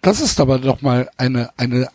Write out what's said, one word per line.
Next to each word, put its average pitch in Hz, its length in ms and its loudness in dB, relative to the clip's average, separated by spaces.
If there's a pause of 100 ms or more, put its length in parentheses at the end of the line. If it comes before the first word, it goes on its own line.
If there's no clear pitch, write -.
Das - 180 2
ist 277 220 0
aber 131 180 2
doch 131 220 -2
mal 127 340 0
eine, 127 400 -2
eine, 123 400 -2